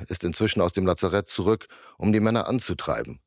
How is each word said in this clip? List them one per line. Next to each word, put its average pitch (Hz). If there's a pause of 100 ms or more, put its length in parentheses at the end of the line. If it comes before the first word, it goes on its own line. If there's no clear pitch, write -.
ist -
inzwischen 101
aus 87
dem 95
Lazarett 92
zurück, 110 (320)
um 104
die 110
Männer 110
anzutreiben. 85